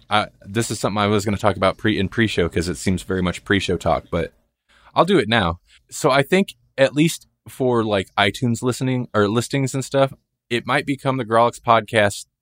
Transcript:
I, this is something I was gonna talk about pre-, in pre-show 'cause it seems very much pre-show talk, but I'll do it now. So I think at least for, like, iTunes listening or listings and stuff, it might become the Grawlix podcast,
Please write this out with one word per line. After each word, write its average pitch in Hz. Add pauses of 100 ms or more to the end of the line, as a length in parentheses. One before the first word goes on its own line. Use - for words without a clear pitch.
(100)
I, 104 (160)
this 104
is 110
something 104
I 101
was 104
gonna 104
talk 101
about 95
pre-, 107
in 95
pre-show 104
'cause 85
it 80
seems 92
very 92
much 87
pre-show 95
talk, 76
but 85 (640)
I'll 160
do 185
it 107
now. 95 (300)
So -
I 139
think 190 (240)
at 135
least 160 (220)
for, 123
like, 101 (100)
iTunes 110
listening 127
or 104
listings 123
and 135
stuff, 139 (380)
it 120
might 135
become 135
the 123
Grawlix 113
podcast, 110 (160)